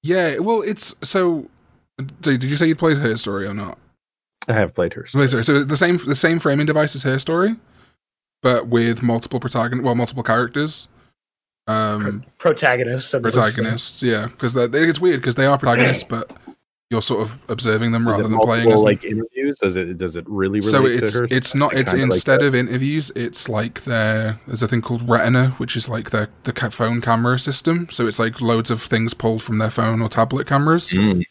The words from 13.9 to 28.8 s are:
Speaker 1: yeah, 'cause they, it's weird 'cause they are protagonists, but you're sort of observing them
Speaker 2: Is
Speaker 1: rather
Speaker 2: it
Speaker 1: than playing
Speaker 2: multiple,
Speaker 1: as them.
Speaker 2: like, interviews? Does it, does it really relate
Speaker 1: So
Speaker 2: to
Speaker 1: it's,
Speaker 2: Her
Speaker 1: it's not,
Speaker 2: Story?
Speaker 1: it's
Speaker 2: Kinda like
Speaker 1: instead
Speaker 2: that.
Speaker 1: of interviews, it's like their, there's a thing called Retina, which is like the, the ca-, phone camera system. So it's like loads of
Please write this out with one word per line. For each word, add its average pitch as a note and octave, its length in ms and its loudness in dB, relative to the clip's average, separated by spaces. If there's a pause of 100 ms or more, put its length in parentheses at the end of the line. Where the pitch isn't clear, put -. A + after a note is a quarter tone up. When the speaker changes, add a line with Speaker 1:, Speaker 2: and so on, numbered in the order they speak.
Speaker 1:
yeah, A2+ 260 0
'cause A#2+ 240 -4
they, B2+ 140 2
it's D3+ 340 2
weird E3 220 2
'cause B2 140 -2
they C3+ 100 4
are C#3 120 4
protagonists, B2+ 460 2
but - 260 -8 (600)
you're A2+ 120 0
sort A2 200 0
of A2 260 -8
observing A2+ 420 0
them A#2 160 0
Speaker 2:
Is A2 60 2
Speaker 1:
rather G#2 140 0
Speaker 2:
it - 20 -2
Speaker 1:
than A2+ 100 0
playing A2+ 300 2
Speaker 2:
multiple, A2 60 6
Speaker 1:
as G#2+ 40 6
them. G#2+ 60 6
Speaker 2:
like, G#2 200 2
interviews? A#2+ 540 -4
Does F#2+ 180 0
it, F2+ 220 -6
does E2+ 160 -4
it E2+ 140 -10
really G2+ 320 -2
relate G#2+ 100 0
Speaker 1:
So C3+ 120 4
Speaker 2:
to B2+ 120 2
Speaker 1:
it's, A2+ 240 0
Speaker 2:
Her A#2+ 100 0
Speaker 1:
it's B2+ 280 0
not, C#3+ 140 2
Speaker 2:
Story? C3+ 100 0
Speaker 1:
it's B2+ 100 0
Speaker 2:
Kinda C3+ 160 2
like B2 60 2
Speaker 1:
instead C3+ 300 2
Speaker 2:
that. C#3+ 40 2
Speaker 1:
of C3 80 2
interviews, C3 640 -2
it's - 320 -6
like A2+ 340 -4
their, A2 640 -2
there's B2 160 -4
a A#2+ 60 0
thing A#2+ 140 0
called A#2+ 280 -4
Retina, B2 380 4 (100)
which - 180 -6
is A2 120 -4
like A2+ 220 -6
the, G#2+ 180 -2 (160)
the B2 80 -4
ca-, - 180 -4
phone A#2 300 -2
camera A#2 400 2
system. E3 500 -2
So A#2+ 160 -2
it's G#2+ 140 -2
like A2+ 200 -2
loads A2+ 300 2
of A2+ 100 0